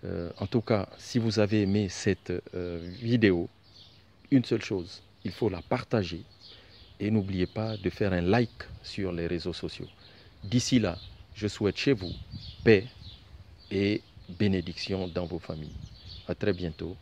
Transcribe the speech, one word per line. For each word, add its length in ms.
Euh, 340
en 80
tout 160
cas, 260
si 200
vous 200
avez 240
aimé 260
cette, 440
euh, 260
vidéo, 460
une 140
seule 180
chose, 400
il 80
faut 180
la 100
partager 640
et 120
n'oubliez 360
pas 300
de 140
faire 220
un 100
like 280
sur 300
les 140
réseaux 260
sociaux. 360
D'ici 360
là, 180
je 140
souhaite 280
chez 160
vous 200
paix 220
et 320
bénédiction 800
dans 180
vos 120
familles. 380
À 60
très 180
bientôt. 500